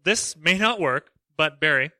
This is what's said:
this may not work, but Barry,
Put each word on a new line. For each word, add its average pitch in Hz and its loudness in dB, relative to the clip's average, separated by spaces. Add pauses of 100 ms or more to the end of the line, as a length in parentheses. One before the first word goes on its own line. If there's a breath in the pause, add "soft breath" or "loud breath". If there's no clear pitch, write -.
this 202 -2
may 170 0
not 220 0
work, 139 -2 (260)
but 151 -2
Barry, 147 2